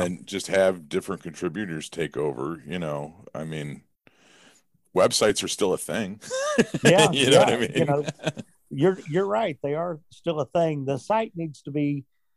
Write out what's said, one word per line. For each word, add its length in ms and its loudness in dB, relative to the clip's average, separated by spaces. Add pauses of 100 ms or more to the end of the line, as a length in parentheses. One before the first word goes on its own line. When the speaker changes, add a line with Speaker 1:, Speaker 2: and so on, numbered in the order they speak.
(200)
Speaker 1:
then 60 -20
just 220 -6
have 400 2
different 340 -4
contributors 680 -6
take 280 -4
over, 480 -4
you 140 -6
know. 460 -6 (100)
I 80 -8
mean, 400 -8 (1120)
websites 480 4
are 40 -2
still 260 0
a 40 2
thing. 480 -6
<laughs> 40 -14 (540)
Speaker 2:
Yeah, 280 8
Speaker 1:
You 200 4
know 80 0
what 100 4
I 40 2
Speaker 2:
yeah, 60 -2
Speaker 1:
mean? 160 -2
Speaker 2:
you 100 2
know, 200 0 (640)
you're, 280 2 (120)
you're 180 0
right. 340 -2
They 140 -2
are 240 -4 (120)
still 280 -4
a 60 -2
thing. 400 0
The 120 -2
site 380 -2
needs 280 -8
to 80 -12
be, 340 -2 (320)